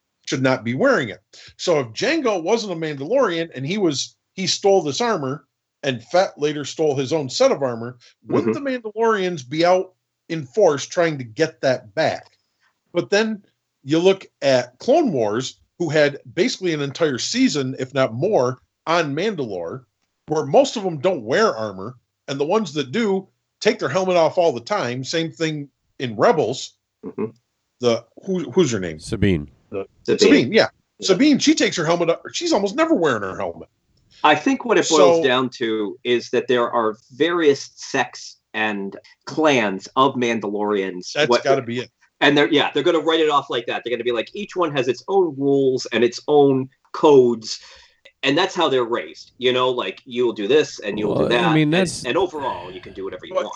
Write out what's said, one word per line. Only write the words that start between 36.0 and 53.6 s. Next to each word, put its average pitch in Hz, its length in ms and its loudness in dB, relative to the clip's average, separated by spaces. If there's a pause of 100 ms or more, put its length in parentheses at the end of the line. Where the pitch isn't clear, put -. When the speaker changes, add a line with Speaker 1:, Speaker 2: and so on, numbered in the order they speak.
Speaker 2:
is 117 280 -2
that 117 160 -2
there 123 220 0
are 110 260 -2 (180)
various 151 600 0
sects - 640 -8 (160)
and 104 420 -4 (300)
clans 123 720 0
of 135 200 2
Mandalorians. 104 1000 -2
Speaker 1:
That's 147 160 0
Speaker 2:
What 120 140 2
Speaker 1:
gotta 135 180 2
be 117 180 -6
it. 113 120 -10 (300)
Speaker 2:
And 147 160 4
they're, 147 140 2
yeah, 139 220 2
they're 147 100 -2
gonna 165 160 2
write 160 200 0
it 151 100 2
off 143 200 0
like 127 180 -4
that. 107 160 -6
They're 117 80 -6
gonna 117 140 -4
be 123 80 0
like, 110 200 -4
each 208 220 -10
one 165 200 -2
has 127 120 0
its 123 200 -4
own 185 300 0
rules 139 500 2
and 113 160 0
its 120 240 0
own 139 420 4 (240)
codes. 123 640 4 (640)
And 139 120 2
that's 185 200 0
how 165 140 0
they're 127 160 0
raised, 107 520 -10
you 123 160 0
know, 127 160 2
like, 113 360 -6
you'll 120 280 -2
do 101 140 -6
this 135 320 2
and 104 180 -6
you'll 104 160 -2
Speaker 3:
Well, - 160 0
Speaker 2:
do 117 60 2
Speaker 3:
I 120 60 2
Speaker 2:
that. 117 120 2
Speaker 3:
mean, 156 100 4
Speaker 2:
And, 151 100 0
Speaker 3:
that's 175 320 -2
Speaker 2:
and 123 120 -2
overall, 131 540 -6
you 92 100 -16
can 98 120 -18
do 95 100 -10
whatever 92 240 -10
you 185 80 -8
Speaker 1:
But 180 80 0
Speaker 2:
want. - 120 -10